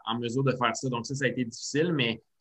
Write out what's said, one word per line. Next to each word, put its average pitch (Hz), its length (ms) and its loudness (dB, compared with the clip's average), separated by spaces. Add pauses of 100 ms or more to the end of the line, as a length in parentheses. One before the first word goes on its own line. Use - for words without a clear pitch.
en 113 140 -2
mesure 120 240 0
de 135 80 4
faire 113 240 2
ça. 131 140 -4
Donc 117 160 -2
ça, - 100 -6
ça 139 100 0
a - 40 2
été 123 160 0
difficile. 147 480 0
Mais 117 280 2 (200)